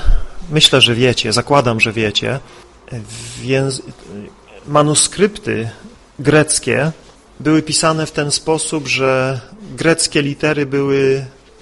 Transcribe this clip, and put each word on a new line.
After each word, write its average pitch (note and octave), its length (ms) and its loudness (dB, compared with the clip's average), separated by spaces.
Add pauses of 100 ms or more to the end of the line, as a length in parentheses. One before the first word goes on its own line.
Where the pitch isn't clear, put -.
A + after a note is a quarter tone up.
(500)
myślę, D3 320 4
że A#2 140 4
wiecie, A#2 380 0
zakładam, A#2+ 460 2
że A2+ 140 0
wiecie, A2 460 -2 (520)
w A#2 540 -14
języ-, C3+ 380 -2 (840)
manuskrypty D3 1000 0 (500)
greckie D3 720 2 (480)
były D3+ 220 2
pisane D#3 440 0
w - 60 -8
ten C#3+ 200 -4
sposób, D#3 560 -2
że C3 520 0 (360)
greckie D#3+ 460 0
litery C#3+ 440 -2
były C3+ 600 0 (360)